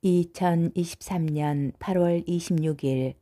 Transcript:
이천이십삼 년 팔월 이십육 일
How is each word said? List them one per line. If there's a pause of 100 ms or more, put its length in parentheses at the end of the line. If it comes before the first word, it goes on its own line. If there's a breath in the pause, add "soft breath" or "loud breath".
이천이십삼
년
팔월
이십육
일